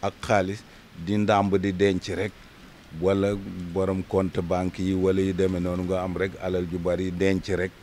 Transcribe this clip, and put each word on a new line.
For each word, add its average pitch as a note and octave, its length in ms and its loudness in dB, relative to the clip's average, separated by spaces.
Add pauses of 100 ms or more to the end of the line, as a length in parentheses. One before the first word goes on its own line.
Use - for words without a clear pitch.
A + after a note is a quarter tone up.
ak G2 200 -4
xaalis G2+ 400 0 (440)
di G2+ 120 0
ndàmb G2+ 400 4
di F#2+ 140 2
denc F#2 360 2
rek, G2 240 -4 (720)
wala G2 320 2 (400)
borom F#2+ 280 0
compte F#2+ 380 0
banque F2+ 400 -2
yi F#2+ 140 0
wala F#2+ 260 2
yu F#2+ 140 0
demee F#2 260 0
noonu, F2+ 240 -2
nga F#2 180 -2
am F#2 140 -4
rek F#2 160 -2 (100)
alal F#2 280 -2
ju F2+ 80 -4
bari F2 320 -2
denc F#2+ 380 0
rek F#2 220 -2 (120)